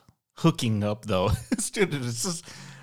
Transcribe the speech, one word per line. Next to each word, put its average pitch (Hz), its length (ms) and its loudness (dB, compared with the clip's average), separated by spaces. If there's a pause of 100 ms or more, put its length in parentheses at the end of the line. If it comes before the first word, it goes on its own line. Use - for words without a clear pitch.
(380)
hooking 113 460 2
up, 104 220 -2
though, 95 240 4 (220)
<laughs> - 200 -2
dude, 185 240 2
it's 120 280 -4
just 175 220 -4 (380)